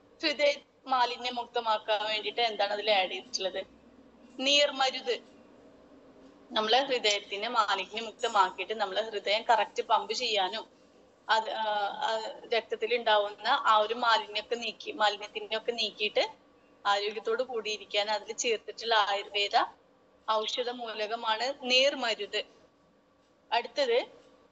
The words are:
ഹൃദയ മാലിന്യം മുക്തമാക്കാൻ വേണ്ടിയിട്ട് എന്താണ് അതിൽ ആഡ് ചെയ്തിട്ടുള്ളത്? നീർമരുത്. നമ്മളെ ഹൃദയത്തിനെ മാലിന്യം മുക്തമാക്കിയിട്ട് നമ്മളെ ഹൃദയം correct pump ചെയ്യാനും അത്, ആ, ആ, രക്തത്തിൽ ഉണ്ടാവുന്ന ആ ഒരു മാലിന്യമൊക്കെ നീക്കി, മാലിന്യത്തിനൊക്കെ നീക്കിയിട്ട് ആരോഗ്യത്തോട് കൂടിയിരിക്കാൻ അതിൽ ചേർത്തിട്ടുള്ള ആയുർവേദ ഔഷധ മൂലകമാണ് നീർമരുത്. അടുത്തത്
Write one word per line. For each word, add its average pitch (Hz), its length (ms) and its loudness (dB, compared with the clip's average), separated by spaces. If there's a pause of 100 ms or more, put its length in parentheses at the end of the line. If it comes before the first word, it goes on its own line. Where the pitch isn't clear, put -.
(240)
ഹൃദയ 294 300 2 (320)
മാലിന്യം 247 500 0
മുക്തമാക്കാൻ 220 680 0
വേണ്ടിയിട്ട് 214 380 -2
എന്താണ് 208 320 0
അതിൽ 208 180 0
ആഡ് 190 180 2
ചെയ്തിട്ടുള്ളത്? 190 560 -6 (720)
നീർമരുത്. 262 920 2 (1200)
നമ്മളെ 220 280 4
ഹൃദയത്തിനെ 214 680 0
മാലിന്യം 208 580 -2
മുക്തമാക്കിയിട്ട് 202 680 0
നമ്മളെ 202 280 -2
ഹൃദയം 208 420 -2
correct - 400 2
pump 208 300 0
ചെയ്യാനും 214 680 -4 (460)
അത്, 214 200 2
ആ, 220 140 -4 (440)
ആ, 220 140 -2 (320)
രക്തത്തിൽ 220 420 -2
ഉണ്ടാവുന്ന 214 520 2
ആ 220 300 4
ഒരു 214 160 2
മാലിന്യമൊക്കെ 214 600 0
നീക്കി, 220 360 -8
മാലിന്യത്തിനൊക്കെ 214 800 -2
നീക്കിയിട്ട് 226 580 -2 (560)
ആരോഗ്യത്തോട് 214 580 0
കൂടിയിരിക്കാൻ 214 680 -4
അതിൽ 208 220 -4
ചേർത്തിട്ടുള്ള 220 640 -2
ആയുർവേദ 202 720 2 (640)
ഔഷധ 220 380 -2
മൂലകമാണ് 226 920 -4
നീർമരുത്. 247 840 0 (1080)
അടുത്തത് 247 540 0 (460)